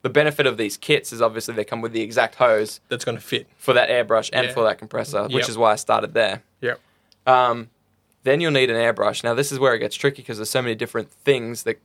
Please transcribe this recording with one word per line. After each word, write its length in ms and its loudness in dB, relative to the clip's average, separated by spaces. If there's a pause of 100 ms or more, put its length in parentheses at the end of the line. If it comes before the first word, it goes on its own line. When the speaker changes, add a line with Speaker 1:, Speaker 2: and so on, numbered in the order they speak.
Speaker 1:
The 80 -4
benefit 360 2
of 100 0
these 200 -4
kits 360 0
is 80 -12
obviously 340 -2
they 100 -4
come 160 -6
with 120 -6
the 100 -2
exact 340 -2
hose 520 2
Speaker 2:
That's 160 -8
gonna 160 -4
fit. 260 -6 (100)
Speaker 1:
for 160 0
that 160 4
airbrush 440 2
and 160 0
Speaker 2:
Yeah. 40 -8
Speaker 1:
for 120 -2
that 140 0
compressor, 460 -6
which 80 -6 (120)
Speaker 2:
Yep. 40 -4
Speaker 1:
is 100 -8
why 140 4
I 40 2
started 380 -2
there. 280 0 (180)
Speaker 2:
Yep. 200 -6 (460)
Speaker 1:
Um, 440 2 (520)
then 180 2
you'll 120 0
need 180 4
an 60 0
airbrush. 480 0
Now, 100 0
this 160 0
is 80 -6
where 160 4
it 60 -2
gets 160 -4
tricky 260 -2
'cause 160 -10
there's 120 -8
so 120 0
many 140 -2
different 340 -6
things 540 -2
that 200 -4